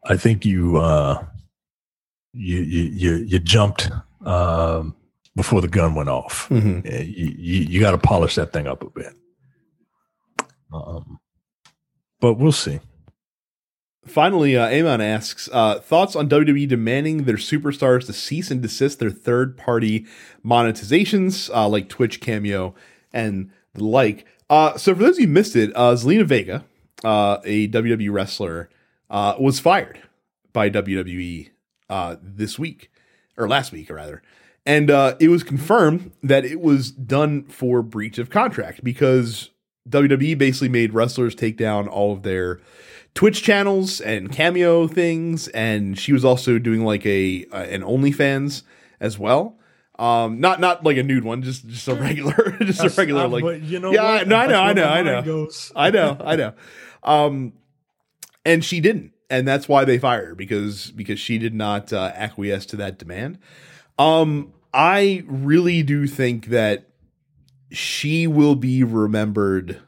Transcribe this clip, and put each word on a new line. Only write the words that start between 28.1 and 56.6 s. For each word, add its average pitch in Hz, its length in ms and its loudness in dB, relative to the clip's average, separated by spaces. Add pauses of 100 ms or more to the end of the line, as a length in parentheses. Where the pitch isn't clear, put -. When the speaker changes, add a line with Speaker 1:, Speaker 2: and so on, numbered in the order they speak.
Speaker 2:
E - 20 -6
wrestler, 95 560 -6 (400)
uh, 101 320 -2
was 135 180 2
fired - 420 2 (520)
by 107 160 0
W 98 300 -2
W 90 200 -8
E, 87 320 -10 (380)
uh, 87 340 -6
this 98 360 -10
week, - 320 -12 (480)
or 113 100 -2
last 135 240 -2
week, 78 180 -16
rather. 76 320 -16 (440)
And, 147 240 4
uh, 139 280 6
it 160 100 6
was 170 140 4
confirmed 170 720 2 (100)
that 135 220 4
it 151 160 -8
was 139 300 2
done 139 540 -2
for 123 380 -2
breach 110 360 -8
of 120 100 -8
contract 208 560 -4
because 123 640 0 (400)
W 143 200 4
W 139 220 2
E 165 40 0
basically 135 340 0
made 117 240 2
wrestlers 117 420 0
take 110 220 -4
down 107 320 -2
all 101 240 -2
of 95 100 -8
their 92 380 -4 (540)
Twitch 214 280 2
channels 196 580 0
and 104 320 -6
Cameo 170 560 2
things, 165 600 -2
and 107 500 -4
she - 140 -2
was 135 120 2
also 127 340 2
doing, 113 260 -2
like, 104 220 -2
a, 95 460 0
uh, 101 120 -10
an 95 180 -8
OnlyFans 139 800 -2 (360)
as 104 200 -6
well. 135 380 0 (440)
Um, 117 400 0
not, 180 180 2
not 175 240 0
like 156 140 2
a 127 80 0
nude 131 180 0
one, 117 200 -6
just, 127 260 -10
just 117 180 -14
a 131 80 -2
regular, 143 640 -2
<laughs> - 40 0
just 190 180 -2
a 165 40 0
Speaker 1:
That's, 165 140 0
Speaker 2:
regular, 143 260 0
Speaker 1:
uh, 127 40 -2
Speaker 2:
like, 120 160 -2
Speaker 1:
but 165 180 -6
you 160 160 -8
know 185 140 -4
Speaker 2:
yeah, 220 260 2
Speaker 1:
what? 185 100 -2
Speaker 2:
no, 208 60 4
I 233 120 2
know, 262 60 2
Speaker 1:
That's 214 60 4
Speaker 2:
I 190 60 2
Speaker 1:
where 208 100 2
Speaker 2:
know, 180 120 2
Speaker 1:
my 147 40 2
Speaker 2:
I 165 120 2
Speaker 1:
mind 170 40 0 (200)
Speaker 2:
know. 156 180 -4
Speaker 1:
goes. - 320 -16
Speaker 2:
I 147 140 4
know, 165 340 2
I 156 120 -2
know. 113 160 -2 (520)